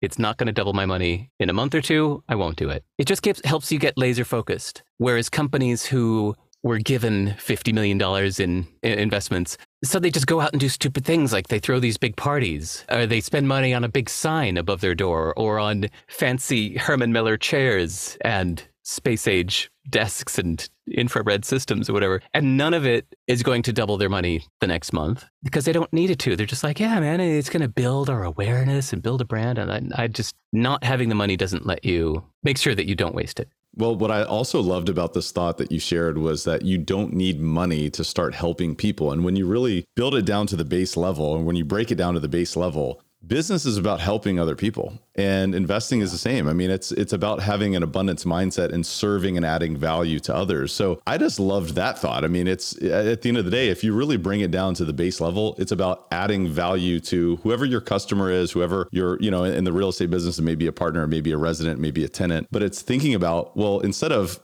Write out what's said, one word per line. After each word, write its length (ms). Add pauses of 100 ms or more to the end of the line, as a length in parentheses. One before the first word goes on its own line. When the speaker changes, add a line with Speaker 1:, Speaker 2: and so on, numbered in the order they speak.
Speaker 1:
It's 180
not 180
gonna 140
double 220
my 120
money 540
in 100
a 40
month 200
or 80
two. 480
I 60
won't 220
do 120
it. 140 (140)
It 100
just 140
gives, 240
helps 260
you 80
get 180
laser 280
focused. 580 (140)
Whereas 320
companies 560
who 500 (260)
were 180
given 580
fifty 340
million 260
dollars 420
in, 280 (160)
in 160
investments, 580 (260)
so 160
they 120
just 160
go 140
out 100
and 80
do 100
stupid 360
things, 280
like 140
they 120
throw 200
these 180
big 180
parties, 760
or 160
they 140
spend 260
money 260
on 100
a 60
big 200
sign 480
above 240
their 140
door, 400
or 240
on 280 (200)
fancy 720
Herman 340
Miller 260
chairs 840
and 420 (200)
space 440
age 420 (200)
desks 500
and 280 (240)
infrared 540
systems 440
or 40
whatever. 280 (120)
And 240
none 160
of 120
it 200 (220)
is 160
going 200
to 100
double 240
their 120
money 340 (160)
the 80
next 260
month 320 (180)
because 220
they 60
don't 220
need 180
it 80
to. 160
They're 120
just 160
like, 160
"Yeah, 200
man, 200
it's 300
gonna 180
build 420
our 140
awareness 680
and 120
build 180
a 40
brand." 340
And 120
I, 320
I 40
just, 260 (180)
not 320
having 260
the 60
money 220
doesn't 300
let 180
you, 380 (180)
make 160
sure 160
that 140
you 80
don't 180
waste 260
it. 100 (280)
Speaker 2:
Well, 180
what 140
I 140
also 380
loved 260
about 260
this 180
thought 260
that 120
you 100
shared 380
was 280
that 160
you 160
don't 360
need 280
money 480
to 160
start 280
helping 400
people. 380
And 140
when 100
you 100
really 380 (140)
build 180
it 100
down 220
to 80
the 80
base 320
level, 400
and 100
when 120
you 80
break 260
it 40
down 180
to 80
the 80
base 260
level, 460 (240)
business 400
is 100
about 240
helping 400
other 160
people, 440 (160)
and 400
investing 460
is 100
the 60
same. 300
I 60
mean, 160
it's, 220
it's 200
about 300
having 340
an 60
abundance 420
mindset 480
and 140
serving 500
and 80
adding 320
value 440
to 160
others. 360
So 360
I 100
just 220
loved 340
that 240
thought. 260
I 40
mean, 200
it's, 360
at 400
the 60
end 100
of 60
the 40
day, 200
if 140
you 120
really 220
bring 240
it 100
down 240
to 100
the 80
base 260
level, 380
it's 140
about 400
adding 380
value 500
to 380
whoever 280
your 160
customer 480
is, 220
whoever 400
you're, 280
you 120
know, 120
in 200
the 100
real 160
estate 220
business, 280
maybe 280
a 40
partner, 360
maybe 240
a 60
resident, 420
maybe 240
a 60
tenant, 420
but 100
it's 220
thinking 320
about, 420
well, 220
instead 320
of 320